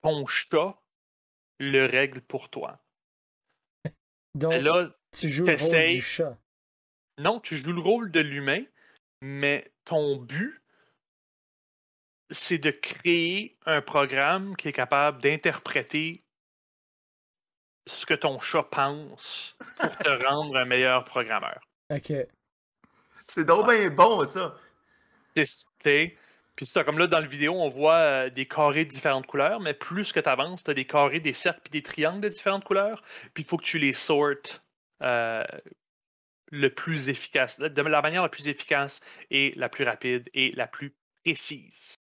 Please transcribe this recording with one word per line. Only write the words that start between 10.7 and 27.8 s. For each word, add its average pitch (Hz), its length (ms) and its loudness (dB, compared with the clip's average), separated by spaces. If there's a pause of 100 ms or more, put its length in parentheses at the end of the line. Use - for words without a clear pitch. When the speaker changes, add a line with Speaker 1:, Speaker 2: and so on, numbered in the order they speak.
Speaker 1:
c'est - 280 -2
de 147 120 0
créer 175 840 -2 (100)
un 156 160 2
programme 147 760 0
qui - 120 -8
est 143 40 -8
capable 139 500 0
d'interpréter 151 1000 -2 (1700)
ce - 200 -10
que 156 80 2
ton 143 260 -4
chat - 240 -2
pense - 920 -6 (220)
pour - 200 -4
te 156 100 0
Speaker 3:
<laughs> 131 180 2
Speaker 1:
rendre 147 300 0
un 127 80 2
meilleur 127 400 2
programmeur. 110 560 -4 (300)
Speaker 2:
Ok. 147 220 -6 (1160)
Speaker 3:
C'est 165 160 6
donc 175 220 10
Speaker 1:
Ouais. 220 240 6
Speaker 3:
ben 143 40 -6
bon, 185 320 8
ça. 180 300 -6 (800)
Speaker 1:
C'est, 156 80 2 (360)
t'sais, 151 360 2 (400)
puis 135 100 -10
c'est - 60 -8
ça, 160 120 2
comme 151 140 -2
là, 175 80 4
dans 165 140 2
la 156 60 -6
vidéo, 143 280 -2
on 170 140 0
voit, 147 300 4